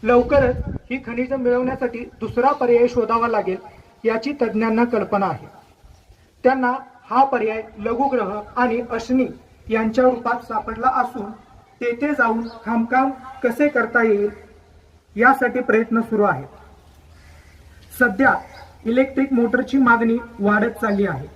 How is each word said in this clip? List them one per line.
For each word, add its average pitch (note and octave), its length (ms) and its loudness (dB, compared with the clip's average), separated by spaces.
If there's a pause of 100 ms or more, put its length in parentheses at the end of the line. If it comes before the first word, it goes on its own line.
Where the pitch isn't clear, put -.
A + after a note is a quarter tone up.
लवकरच B3+ 520 4 (120)
ही - 380 -8
खनिजं B3 320 -4
मिळवण्यासाठी B3 640 -2
दुसरा A#3+ 520 0
पर्याय A#3+ 360 4
शोधावा A#3 400 0
लागेल, F#3+ 300 -2 (480)
याची A3+ 360 -2
तज्ज्ञांना A3 420 2
कल्पना G3+ 420 0
आहे. D3+ 220 -6 (960)
त्यांना B3+ 300 2 (360)
हा B3 140 4
पर्याय A3 400 -2 (140)
लघुग्रह A#3 640 -2 (160)
आणि B3 320 0
अश्नी B3 380 0 (420)
यांच्या A3 340 2
रूपात A#3+ 420 0
सापडला A3 420 -4
असून, B3 440 -2 (500)
तेथे A#3+ 300 -2
जाऊन A3+ 360 0 (180)
खाणकाम A#3+ 460 0 (320)
कसे B3+ 240 2
करता A#3 360 0
येईल, G#3 260 2 (840)
यासाठी B3 440 2
प्रयत्न A3+ 420 0
सुरू G#3+ 220 0
आहेत. D#3 240 -2 (1500)
सध्या B3 340 2 (520)
इलेक्ट्रिक C4+ 480 0
मोटरची A#3+ 440 0
मागणी A#3 400 4 (220)
वाढत G#3 320 2 (100)
चालली G3+ 240 0
आहे. C#3+ 300 -6